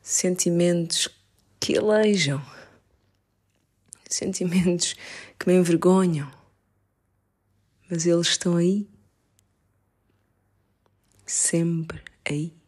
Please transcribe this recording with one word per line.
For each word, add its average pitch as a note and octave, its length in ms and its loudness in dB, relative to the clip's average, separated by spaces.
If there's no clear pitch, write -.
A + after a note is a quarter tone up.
sentimentos F3 1040 0
que - 180 -2
alejam, G3+ 680 2
sentimentos F3+ 880 -2
que - 80 -4
me F3+ 60 4
envergonham, F3 760 2
mas E3+ 160 -4
eles E3+ 220 4
estão F3 300 0
aí, F#3+ 300 0
sempre E3 760 -2
aí. D3+ 280 -6